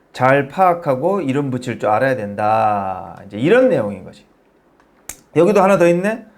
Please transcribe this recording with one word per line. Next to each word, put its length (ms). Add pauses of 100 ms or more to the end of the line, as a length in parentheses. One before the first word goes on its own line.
(120)
잘 360
파악하고 720
이름 300
붙일 280
줄 120
알아야 260
된다. 1000 (100)
이제 120
이런 300
내용인 360
거지. 200 (1120)
여기도 260
하나 160
더 80
있네. 400 (120)